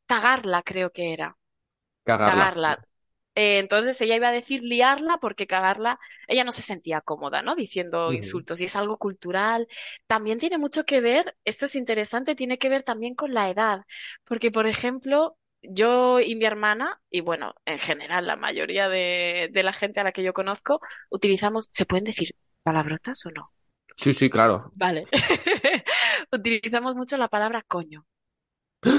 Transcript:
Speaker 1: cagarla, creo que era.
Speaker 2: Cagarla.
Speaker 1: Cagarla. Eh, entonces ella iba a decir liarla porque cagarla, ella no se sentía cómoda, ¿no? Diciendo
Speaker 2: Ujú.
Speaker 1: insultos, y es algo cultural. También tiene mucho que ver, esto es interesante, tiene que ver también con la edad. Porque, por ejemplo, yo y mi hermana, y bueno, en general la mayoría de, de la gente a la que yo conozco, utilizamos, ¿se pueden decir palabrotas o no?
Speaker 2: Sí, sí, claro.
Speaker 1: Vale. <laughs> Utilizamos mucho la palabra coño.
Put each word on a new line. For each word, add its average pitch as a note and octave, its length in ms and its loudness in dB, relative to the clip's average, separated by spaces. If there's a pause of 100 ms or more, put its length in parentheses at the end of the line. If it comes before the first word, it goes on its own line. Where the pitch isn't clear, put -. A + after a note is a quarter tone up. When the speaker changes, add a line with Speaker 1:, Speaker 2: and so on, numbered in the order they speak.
Speaker 1:
cagarla, A3 560 2
creo F#3 300 -4
que E3+ 200 -6
era. D#3+ 260 -8 (680)
Speaker 2:
Cagarla. G#2+ 200 2
Speaker 1:
Cagarla. E3+ 560 2 (560)
Eh, G#3 240 4
entonces A3 420 0
ella A3+ 140 2
iba A#3+ 120 2
a A#3+ 40 2
decir A#3+ 300 -4
liarla C#4 580 2
porque G3+ 260 -4
cagarla, G3+ 540 0 (280)
ella B3+ 160 4
no B3 80 -4
se - 100 -4
sentía D#3+ 400 -4
cómoda, C#3+ 400 -4
¿no? C4 140 -2
Diciendo E3+ 560 -2
Speaker 2:
Ujú. - 20 -2
Speaker 1:
insultos, E3 460 -6
y F3+ 60 -4
es F3 100 -4
algo G#3 220 -2
cultural. G#3 720 -2 (400)
También A3 300 0
tiene E4 200 -2
mucho D4 280 -2
que C#4 140 2
ver, B3 440 2
esto A3 220 -2
es C#4+ 100 -2
interesante, A#3 600 -2
tiene B3+ 220 -4
que C4 120 0
ver C4+ 140 2
también A#3 320 -6
con C#4+ 180 -4
la G3+ 160 2
edad. G3+ 320 0 (440)
Porque, A#3 260 0
por A3 160 2
ejemplo, C4 720 0 (240)
yo B3 580 4
y A#3 160 0
mi A3 100 2
hermana, G#3+ 540 0 (100)
y F3+ 120 -2
bueno, D#3+ 320 -4 (120)
en D3+ 120 -4
general D#3+ 480 -4
la D#3 100 0
mayoría F3+ 540 -2
de, F3 600 -2
de F#3+ 120 4
la F#3+ 100 0
gente G#3 260 -4
a G3+ 40 0
la F#3+ 80 0
que F#3+ 120 -6
yo F#3 100 -2
conozco, G3+ 460 -2 (300)
utilizamos, G#3 640 0
¿se - 140 0
pueden F#3 180 0
decir G#3+ 320 -6 (280)
palabrotas D#3+ 640 0
o E3+ 60 -12
no? - 200 -16 (440)
Speaker 2:
Sí, C#3 180 2
sí, C3 160 4
claro. A2 440 4
Speaker 1:
Vale. F3+ 380 -2
<laughs> - 720 2 (480)
Utilizamos A#3 640 -2
mucho B3+ 220 -6
la C4 120 0
palabra G#3+ 340 -2
coño. D#3 440 -8 (920)